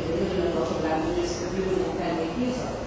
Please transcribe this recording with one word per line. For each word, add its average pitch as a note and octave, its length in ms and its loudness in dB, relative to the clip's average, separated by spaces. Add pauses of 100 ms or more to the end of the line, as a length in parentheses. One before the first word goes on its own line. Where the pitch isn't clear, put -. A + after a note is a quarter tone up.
available F#3 400 2
in F3 80 2
a E3 80 2
lot E3 80 0
of - 160 -2
languages E3+ 560 0
for F3 160 -2
people F#3+ 160 2
who - 260 0
can E3 200 0
make D#3+ 180 -2
use B3 240 0
of - 80 -4
it. - 180 -4